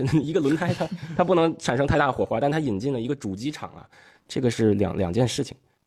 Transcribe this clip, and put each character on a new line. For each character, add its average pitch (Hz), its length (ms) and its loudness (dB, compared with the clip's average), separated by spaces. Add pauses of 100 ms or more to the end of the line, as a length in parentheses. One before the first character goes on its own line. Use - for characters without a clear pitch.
<laughs> 151 180 2
一 143 80 -4
个 175 100 0
轮 143 140 2
胎 175 200 0
它， 170 120 -4 (300)
它 180 80 4
不 180 100 2
能 165 220 4
产 - 180 -4
生 139 120 2
太 - 100 2
大 143 160 4
火 107 100 0
花， 110 160 -2
但 143 120 2
它 156 80 0
引 123 200 -2
进 135 140 -2
了 120 80 -2
一 113 80 -4
个 143 60 -2
主 101 200 -6
机 120 160 -6
厂 98 200 -10
啊， 85 180 -20 (400)
这 - 140 -4
个 120 80 4
是 110 240 4
两， 98 240 0
两 90 120 0
件 117 160 2
事 123 160 -2
情。 - 140 -12 (300)